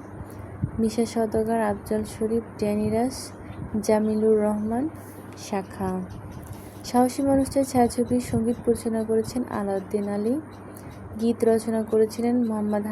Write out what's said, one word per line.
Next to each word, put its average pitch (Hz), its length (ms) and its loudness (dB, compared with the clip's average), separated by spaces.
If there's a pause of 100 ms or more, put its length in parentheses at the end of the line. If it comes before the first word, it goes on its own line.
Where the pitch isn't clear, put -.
(800)
মিশা 226 320 2
সওদাগর, 220 480 2 (100)
আফজাল 208 320 -2 (120)
শরীফ, 226 300 0 (160)
ড্যানি 208 340 2
রাস, 247 220 2 (720)
জামিলুর 214 500 6 (100)
রহমান 214 380 0 (640)
শাখা। 190 440 -4 (1000)
সাহসী 247 400 4
মানুষ 269 240 6
চাই 277 200 4
ছায়াছবির 240 580 4
সঙ্গীত 226 340 2
পরিচালনা 226 460 2
করেছেন 220 320 0 (160)
আলাউদ্দিন 196 480 -2 (100)
আলী, 214 180 2 (840)
গীত 233 180 2 (100)
রচনা 226 320 2 (100)
করেছিলেন 226 440 4 (140)
মোহাম্মদ 208 440 0